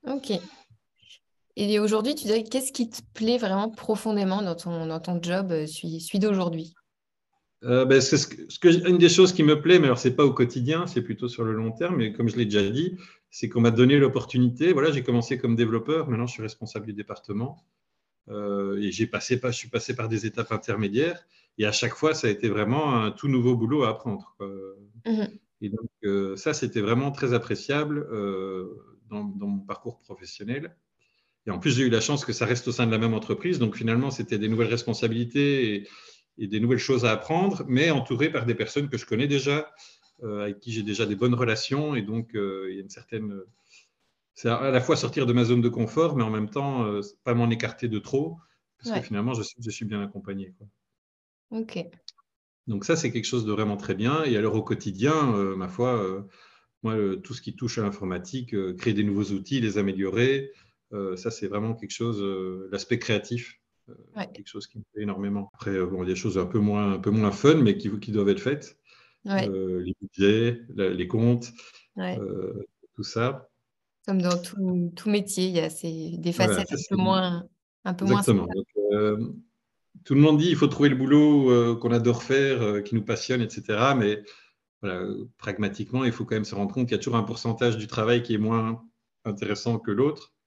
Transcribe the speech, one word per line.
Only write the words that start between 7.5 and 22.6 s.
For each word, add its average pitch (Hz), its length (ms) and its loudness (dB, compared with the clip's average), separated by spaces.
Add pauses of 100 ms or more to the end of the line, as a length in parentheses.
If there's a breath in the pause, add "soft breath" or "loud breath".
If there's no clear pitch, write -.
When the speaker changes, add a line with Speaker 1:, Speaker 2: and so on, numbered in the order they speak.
Speaker 2:
Euh, 123 200 4
ben, 135 160 8
c'est - 180 4
ce - 100 2
que, - 220 -16
ce - 80 -14
que, 170 300 6
une 180 100 6
des 170 100 10
choses 180 240 8
qui 160 100 2
me 151 180 8
plaît, 170 180 8
mais 151 80 8
alors 120 120 6
c'est 123 160 2
pas 147 100 6
au 135 80 8
quotidien, 135 540 0
c'est 123 160 -2
plutôt 113 240 -6
sur 120 160 -6
le 110 100 0
long 110 200 -2
terme, 170 240 -2
mais 110 160 0
comme 117 160 0
je 107 80 -2
l'ai 120 80 2
déjà 101 260 4
dit, 175 260 -2 (340 loud breath)
c'est - 180 -6
qu'on 120 140 2
m'a 117 100 8
donné 127 260 8
l'opportunité. 131 760 2
Voilà, 151 200 4
j'ai 139 100 -2
commencé 123 360 0
comme 117 180 0
développeur, 120 520 0
maintenant 120 180 -2
je 123 80 -8
suis 110 80 -10
responsable 107 440 -12
du 107 60 -10
département. 104 720 -8 (640)
Euh, 101 520 -4
et 101 120 -2
j'ai 110 140 0
passé - 340 -4
par, 123 120 -2
je - 40 -6
suis - 140 -12
passé 120 260 -4
par 113 120 -6
des 110 180 -4
étapes 110 260 -6
intermédiaires, 110 720 -2 (320 soft breath)
et 107 80 0
à 104 80 0
chaque 110 220 -2
fois, 156 200 2
ça 151 120 -2
a 110 40 4
été 107 200 0
vraiment 123 520 2